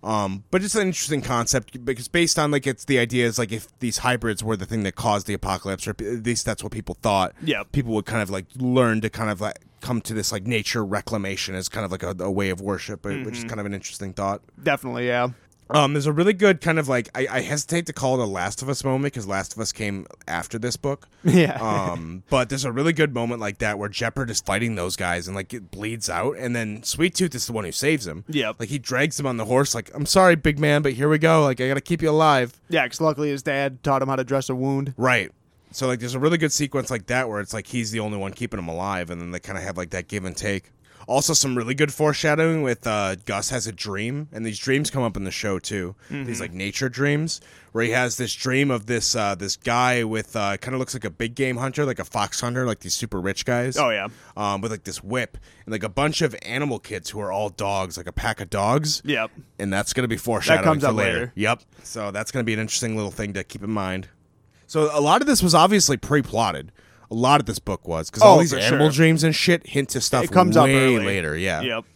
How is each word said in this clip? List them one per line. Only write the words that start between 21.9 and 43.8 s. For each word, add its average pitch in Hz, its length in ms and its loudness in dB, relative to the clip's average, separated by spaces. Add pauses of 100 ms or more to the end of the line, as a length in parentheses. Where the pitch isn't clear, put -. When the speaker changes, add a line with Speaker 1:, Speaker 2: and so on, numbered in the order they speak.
Speaker 1:
but 127 180 2
there's 135 160 -4
a 127 80 -4
really 151 220 2
good 151 180 2
moment 117 300 -2
like 101 160 -6
that 107 200 -2
where 101 120 -4
Jeopard 117 400 -4
is 104 100 -2
fighting 110 360 -2
those 90 200 -4
guys 87 320 -2
and, 98 80 -6
like, 98 160 -8
it 101 180 -14
bleeds 107 380 -6
out, 98 300 -2
and 120 180 -2
then 110 280 -4
Sweet 175 300 0
Tooth 185 200 -2
is 120 120 -6
the 123 60 -8
one 110 120 -4
who - 80 -6
saves 139 340 0
him. 82 220 -10
Speaker 2:
Yep. 127 300 -2
Speaker 1:
Like, 113 120 -8
he 143 80 -4
drags 135 420 -2
him 143 60 -4
on 123 100 -2
the 110 80 -4
horse, 127 300 2
like, 113 200 -8
"I'm 143 120 -4
sorry, 185 300 6
big 147 220 0
man, 147 220 4
but 143 140 0
here 135 140 0
we 156 100 4
go. 160 260 6
Like, 131 160 0
I 127 80 0
gotta 139 140 0
keep 170 180 -2
you 160 100 2
alive." 151 480 4 (120)
Speaker 2:
Yeah, 147 180 2
'cause - 120 -8
luckily 151 300 2
his 139 120 -4
dad 139 420 -2
taught 135 180 4
him 135 60 -2
how 135 80 0
to 131 80 0
dress 131 240 -2
a 131 60 0
wound. 135 420 -2
Speaker 1:
Right. 120 340 2 (400)
So, - 160 -4
like, 127 140 -2
there's 120 140 -8
a 131 40 -2
really 160 200 4
good 156 140 0
sequence 139 380 -2
like 117 180 -6
that 123 200 0
where 104 120 -4
it's 98 120 -8
like 107 140 -8
he's 117 240 -4
the 110 100 -4
only 107 160 -4
one 98 160 -6
keeping 110 260 -8
him 85 100 -8
alive, 90 420 -4
and 87 100 -8
then 87 120 -10
they 90 60 -8
kinda 98 220 -10
have, 95 160 -8
like, 87 140 -6
that 90 180 -8
give 101 160 -6
and 92 100 -8
take. 101 360 -6 (360)
Also, 139 260 0
some 135 240 2
really 120 180 -2
good 147 180 2
foreshadowing 156 720 2
with, 123 240 -2
uh, 101 380 0
Gus 101 240 -2
has 120 180 -4
a 113 60 -8
dream, 110 580 -6